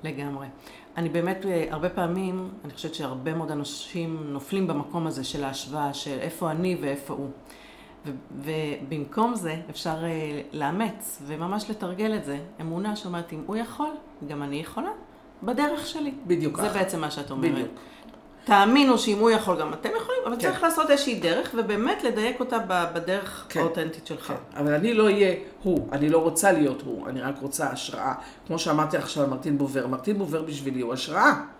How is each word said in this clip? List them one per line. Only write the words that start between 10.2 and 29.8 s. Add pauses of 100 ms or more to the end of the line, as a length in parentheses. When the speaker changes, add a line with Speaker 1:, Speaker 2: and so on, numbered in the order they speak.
Speaker 1:
לאמץ
וממש
לתרגל
את
זה. (240)
אמונה
שאומרת,
"אם
הוא
יכול, (380)
גם
אני
יכולה, (540)
בדרך
שלי." (140)
Speaker 2:
בדיוק
Speaker 1:
זה
Speaker 2:
ככה.
Speaker 1:
בעצם
מה
שאת
אומרת.
Speaker 2:
בדיוק. (800)
Speaker 1:
תאמינו
שאם
הוא
יכול,
גם
אתם
יכולים,
אבל
Speaker 2:
כן.
Speaker 1:
צריך
לעשות
איזושהי
דרך,
ובאמת
לדייק
אותה (100)
ב-, (100)
בדרך
Speaker 2:
כן.
Speaker 1:
האותנטית
שלך.
Speaker 2:
כן. (260)
אבל
אני
לא
אהיה (280)
הוא,
אני
לא
רוצה
להיות
הוא,
אני
רק
רוצה
השראה. (340)
כמו
שאמרתי
לך
עכשיו
על
מרטין
בובר,